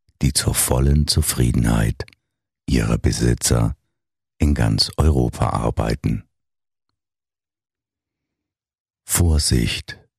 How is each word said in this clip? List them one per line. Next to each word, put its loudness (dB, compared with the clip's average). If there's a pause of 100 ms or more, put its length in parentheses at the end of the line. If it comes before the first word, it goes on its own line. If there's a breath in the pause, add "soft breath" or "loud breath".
(220)
die 0
zur -2
vollen 2
Zufriedenheit 0 (640)
ihrer 0
Besitzer 0 (600)
in 2
ganz 0
Europa 2
arbeiten. -4 (2750)
Vorsicht, 0 (220)